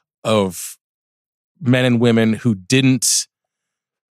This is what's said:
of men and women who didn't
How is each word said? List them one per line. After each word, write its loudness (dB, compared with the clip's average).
of -4
men 2
and 2
women 2
who -2
didn't 0